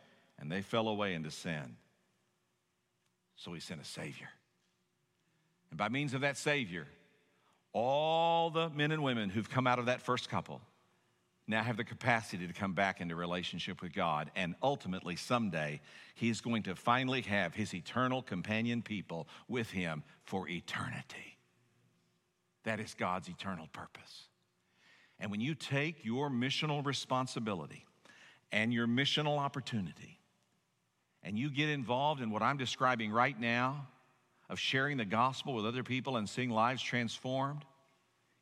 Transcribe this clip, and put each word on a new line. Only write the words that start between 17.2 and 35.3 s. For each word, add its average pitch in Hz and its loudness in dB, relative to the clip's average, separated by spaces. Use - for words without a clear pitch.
have 101 0
his 101 -2
eternal 127 0
companion 110 -2
people 85 -6
with 117 -2
him 82 -2
for 92 -4
eternity. - -6
That 110 0
is 104 -8
God's 92 -2
eternal 85 -6
purpose. - -16
And 104 -4
when 104 -2
you 120 2
take 139 -2
your 127 0
missional 139 2
responsibility 120 -2
and 110 4
your 117 4
missional 139 4
opportunity, 131 -4
and 101 -4
you 139 0
get 147 2
involved 139 2
in 113 -2
what 104 0
I'm 135 4
describing 120 2
right 120 4
now, 123 2
of - -6
sharing 135 2
the 117 0
gospel 127 2